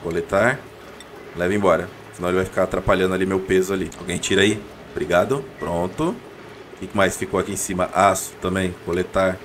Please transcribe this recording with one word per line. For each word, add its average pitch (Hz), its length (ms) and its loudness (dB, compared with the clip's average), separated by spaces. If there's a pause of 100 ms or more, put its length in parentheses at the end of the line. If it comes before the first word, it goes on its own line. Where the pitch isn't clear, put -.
Coletar. 98 560 2 (760)
Leva 90 200 0
embora. 90 340 4 (240)
Senão 87 160 -4
ele 90 60 2
vai 92 100 2
ficar 95 200 -2
atrapalhando 92 500 0
ali 92 100 2
meu 95 140 0
peso 92 340 2
ali. 90 240 -4
Alguém 87 220 -6
tira 98 240 4
aí. 107 180 2 (300)
Obrigado. 104 520 2 (140)
Pronto. 92 580 -2 (600)
O 92 120 -12
que - 80 -10
mais 95 220 4
ficou 95 220 -2
aqui 95 140 -2
em 95 40 -6
cima? 92 340 -2
Aço 95 480 4
também. 92 360 0 (100)
Coletar. 92 600 0